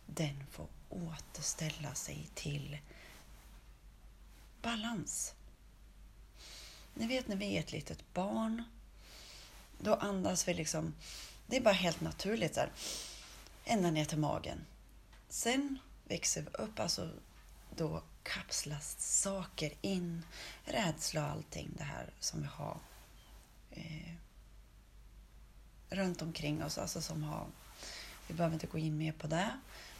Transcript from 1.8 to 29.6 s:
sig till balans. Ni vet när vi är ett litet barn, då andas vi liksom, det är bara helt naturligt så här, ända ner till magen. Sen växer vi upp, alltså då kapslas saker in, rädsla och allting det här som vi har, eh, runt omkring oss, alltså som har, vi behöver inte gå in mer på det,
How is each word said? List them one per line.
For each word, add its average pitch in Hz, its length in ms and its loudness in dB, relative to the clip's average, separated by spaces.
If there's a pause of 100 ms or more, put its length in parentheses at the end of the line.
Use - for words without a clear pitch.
sig 147 400 -4
till 143 440 -2 (1800)
balans. 226 720 0 (1600)
Ni 226 120 2
vet 254 220 2
när 202 80 2
vi 196 200 2
är 170 40 4
ett 147 120 -2
litet - 420 -6
barn, 220 500 2 (1120)
då 214 160 6
andas 190 540 4
vi 175 60 6
liksom, 160 400 0 (520)
det - 100 4
är 262 40 6
bara 214 140 12
helt 175 260 6
naturligt 185 540 2
så 127 60 4
här, - 120 4 (920)
ända 190 260 8
ner 156 140 6
till 151 140 0
magen. - 480 2 (640)
Sen 269 500 4 (300)
växer - 340 2
vi 151 80 -6
upp, - 300 -2
alltså 90 300 2 (680)
då 156 260 0 (200)
kapslas - 760 -2
saker - 840 2
in, 175 420 2 (420)
rädsla 156 600 2
och 143 60 2
allting - 460 -4
det - 80 -4
här 62 260 -4 (100)
som - 220 0
vi 143 40 0
har, - 320 -4 (920)
eh, 160 440 -8 (1800)
runt 185 320 4
omkring 156 420 2
oss, 156 140 0
alltså - 240 0
som 156 200 0
har, 151 240 -2 (840)
vi 170 60 -4
behöver 165 200 6
inte 160 120 0
gå 165 120 -2
in 156 200 4
mer 156 140 2
på - 140 -4
det, 185 320 4 (420)